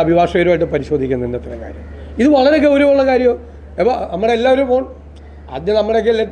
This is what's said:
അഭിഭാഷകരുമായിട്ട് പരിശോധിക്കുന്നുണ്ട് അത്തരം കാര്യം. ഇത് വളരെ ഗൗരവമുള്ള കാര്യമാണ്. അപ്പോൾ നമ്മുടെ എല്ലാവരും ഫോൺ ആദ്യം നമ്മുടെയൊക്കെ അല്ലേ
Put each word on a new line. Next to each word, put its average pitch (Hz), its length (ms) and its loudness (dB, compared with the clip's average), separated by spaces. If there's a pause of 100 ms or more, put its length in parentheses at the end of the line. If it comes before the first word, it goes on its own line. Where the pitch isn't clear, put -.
അഭിഭാഷകരുമായിട്ട് 170 720 2
പരിശോധിക്കുന്നുണ്ട് 131 680 -2
അത്തരം 120 240 -14
കാര്യം. - 200 -16 (360)
ഇത് 254 160 2
വളരെ 285 280 4
ഗൗരവമുള്ള 277 460 4
കാര്യമാണ്. 247 300 2 (400)
അപ്പോൾ 233 160 2 (160)
നമ്മുടെ 214 260 0
എല്ലാവരും 262 320 2
ഫോൺ 254 140 0 (720)
ആദ്യം 165 260 -2
നമ്മുടെയൊക്കെ 220 340 0
അല്ലേ 220 180 -2